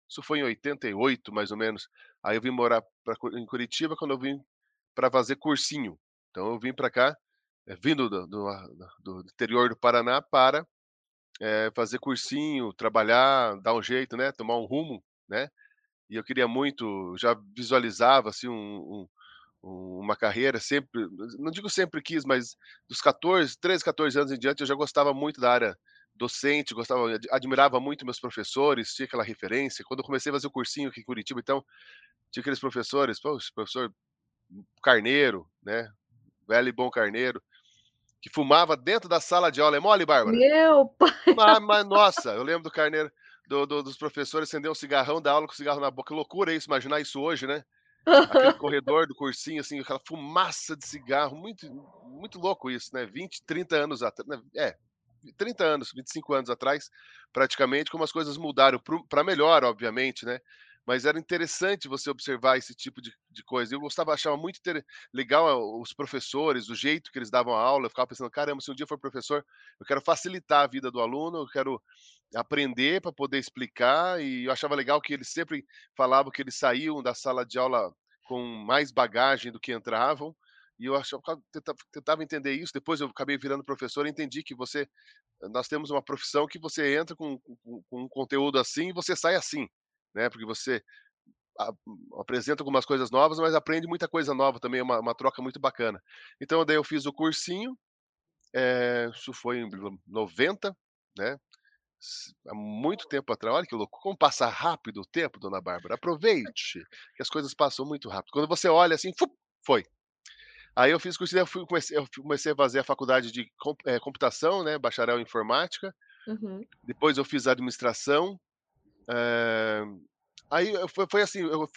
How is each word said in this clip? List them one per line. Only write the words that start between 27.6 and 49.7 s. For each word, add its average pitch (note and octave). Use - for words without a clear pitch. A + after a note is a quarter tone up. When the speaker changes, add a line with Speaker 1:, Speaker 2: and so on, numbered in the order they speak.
Speaker 1:
muito C#3
meus B2
professores, B2+
tinha C3+
aquela A#2+
referência, A2
quando C3
eu -
comecei C#3
a C#3
fazer C#3
o -
cursinho C3+
aqui A#2
em -
Curitiba, A#2+
então, C#3
tinha B2
aqueles C3+
professores, B2+
poxa, C#3+
professor A2+
Carneiro, A#2+
né, A2
velho A#2+
e A#2+
bom B2
Carneiro, A#2
que -
fumava D#3
dentro F3+
da E3
sala F3
de C3
aula, D3
é D3
mole, G3
Bárbara? D#3
Speaker 2:
Meu D4+
<laughs> -
pai -
Speaker 1:
Ma-, A3
Speaker 2:
amado. -
Speaker 1:
mas G#3
nossa, G3
eu A2+
lembro E3
do D#3
Carneiro, D#3
do, C#3+
do, D3
dos C3+
professores D3+
acender D3+
um D#3
cigarrão, C#3+
dar C#3+
aula D3+
com -
o -
cigarro C#3+
na C#3
boca, B2+
que D3+
loucura E3
isso, D#3
imaginar C#3+
isso C#3+
hoje, C#3
né, D3
aquele C4+
Speaker 2:
<laughs> -
Aham. C#3+
Speaker 1:
corredor D3+
do C#3
cursinho, C#3+
assim, C#3+